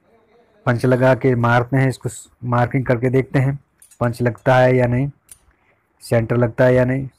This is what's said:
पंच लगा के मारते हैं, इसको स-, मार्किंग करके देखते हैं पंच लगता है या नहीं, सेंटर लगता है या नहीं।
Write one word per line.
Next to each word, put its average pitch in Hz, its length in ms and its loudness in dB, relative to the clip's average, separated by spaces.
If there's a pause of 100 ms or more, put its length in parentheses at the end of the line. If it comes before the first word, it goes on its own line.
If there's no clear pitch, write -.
(680)
पंच 120 200 -2
लगा 127 280 2
के 127 200 0
मारते 120 420 0
हैं, 135 120 2
इसको 120 200 -6
स-, - 220 -18 (140)
मार्किंग 123 420 -2
करके 123 240 0
देखते 127 280 0
हैं 139 200 -2 (420)
पंच 120 220 -4
लगता 123 340 0
है 127 200 4
या 123 100 2
नहीं, 127 240 -2 (880)
सेंटर 117 360 -2
लगता 120 280 0
है 127 100 4
या 127 100 2
नहीं। 131 240 -4 (100)